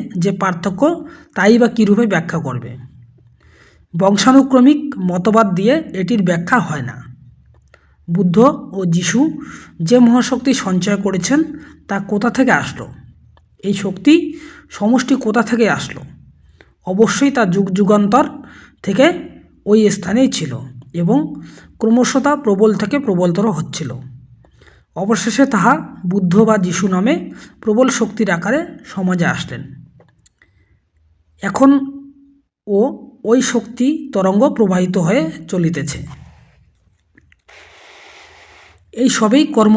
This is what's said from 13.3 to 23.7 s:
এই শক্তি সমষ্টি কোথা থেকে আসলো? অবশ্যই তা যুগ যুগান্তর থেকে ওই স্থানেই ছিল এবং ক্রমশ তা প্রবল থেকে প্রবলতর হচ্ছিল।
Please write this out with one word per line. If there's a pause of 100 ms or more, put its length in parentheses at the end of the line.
এই
শক্তি (580)
সমষ্টি
কোথা
থেকে
আসলো? (880)
অবশ্যই
তা
যুগ
যুগান্তর (580)
থেকে (600)
ওই (100)
স্থানেই
ছিল (420)
এবং (580)
ক্রমশ
তা
প্রবল
থেকে
প্রবলতর
হচ্ছিল। (1040)